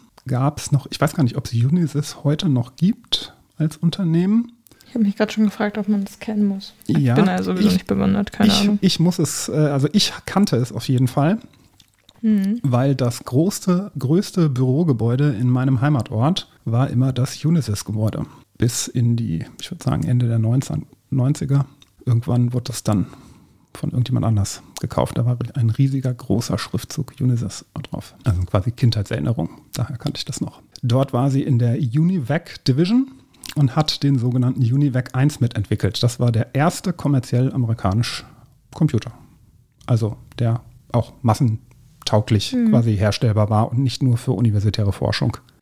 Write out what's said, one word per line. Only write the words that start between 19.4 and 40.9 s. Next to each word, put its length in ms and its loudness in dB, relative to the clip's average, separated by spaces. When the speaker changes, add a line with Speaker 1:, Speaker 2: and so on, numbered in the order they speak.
Speaker 1:
ich 100 -12
würd 120 -12
sagen, 200 0
Ende 240 2
der 120 0
neunziger. 1300 -2
Irgendwann 460 2
wurde 140 -4
das 180 -10
dann 220 0
von 160 -4
irgendjemand 340 0
anders 380 0
gekauft. 360 -2
Da 80 0
war 120 0
ein 160 0
riesiger, 440 0
großer 440 -2
Schriftzug 640 -6
Unisys 420 -2
drauf. 400 -12
Also 180 0
quasi 300 -2
Kindheitserinnerung. 800 -2
Daher 240 -6
kannte 200 -6
ich 80 -10
das 160 -10
noch. 200 -10
Dort 320 0
war 160 2
sie 140 0
in 160 2
der 180 2
Univac 880 -2
Division 460 2
und 220 2
hat 260 -2
den 160 2
sogenannten 420 0
Univac 540 0
eins 240 2
mitentwickelt. 640 -2
Das 160 0
war 140 2
der 200 -2
erste 380 0
kommerziell 640 0
amerikanische 720 -2
Computer. 360 0
Also 320 0
der 240 -2